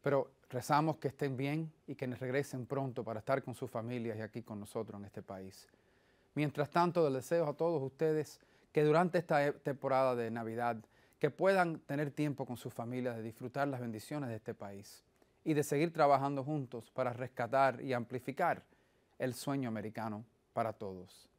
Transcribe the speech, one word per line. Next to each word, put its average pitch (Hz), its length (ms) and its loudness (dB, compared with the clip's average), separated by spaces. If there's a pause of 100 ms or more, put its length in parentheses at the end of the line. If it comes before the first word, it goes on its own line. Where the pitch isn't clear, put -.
Pero 139 280 2 (180)
rezamos 147 480 0
que - 120 -4
estén 135 280 -4
bien 151 340 -2 (160)
y 143 80 -10
que 131 120 -6
regresen 127 600 -4
pronto 131 380 -4
para 107 160 -6
estar 135 220 0
con 123 120 -8
sus 123 160 -8
familias 117 480 -4
y 110 40 -6
aquí 113 200 -10
con 107 160 -10
nosotros 101 400 -8
en 101 60 -12
este 98 180 -14
país. 95 460 -14 (640)
Mientras 143 360 -2
tanto, 170 380 4
les 131 160 0
deseo 170 240 2
a 147 40 -2
todos 165 300 0
ustedes 156 580 -2 (320)
que 151 120 4
durante 160 340 6
esta 147 280 4
e-, 147 60 2
temporada 131 600 2
de 117 160 -2
Navidad, 117 460 -2 (420)
que 147 120 4
puedan 180 500 4
tener 143 300 -2
tiempo 135 360 -2
con 123 100 -8
sus - 160 -10
familias 123 440 -4
de 113 60 -8
disfrutar 127 460 -4
las 127 120 -4
bendiciones 123 500 -6
de 113 60 -4
este 107 180 -8
país 101 500 -14 (400)
y 156 100 2
de 143 80 4
seguir 156 300 0
trabajando 139 520 4
juntos 131 460 -6
para 123 220 -2
rescatar 123 680 2
y 135 100 -2
amplificar 127 680 -2 (560)
el 127 160 -2
sueño 139 340 -2
americano 110 560 -6 (300)
para 110 180 0
todos. 95 560 -12 (100)